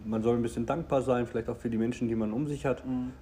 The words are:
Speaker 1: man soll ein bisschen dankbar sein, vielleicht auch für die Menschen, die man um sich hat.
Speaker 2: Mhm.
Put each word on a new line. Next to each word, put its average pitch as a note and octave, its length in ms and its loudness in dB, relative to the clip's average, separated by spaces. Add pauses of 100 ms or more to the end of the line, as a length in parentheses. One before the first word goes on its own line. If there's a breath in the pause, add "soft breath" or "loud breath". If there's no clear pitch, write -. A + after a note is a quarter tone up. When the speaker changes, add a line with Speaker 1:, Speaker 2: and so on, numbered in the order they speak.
Speaker 1:
man A2 160 0
soll A#2+ 140 4
ein A#2+ 60 2
bisschen A#2 240 0
dankbar C#3 360 0
sein, A#2+ 260 2
vielleicht - 200 -4
auch A#2 100 -4
für - 120 -4
die A2+ 80 0
Menschen, A#2 300 0
die A2+ 80 0
man G#2+ 180 0
um D3 140 0
sich C#3+ 180 -4
hat. C3 200 0
Speaker 2:
Mhm. B2+ 260 -2 (100)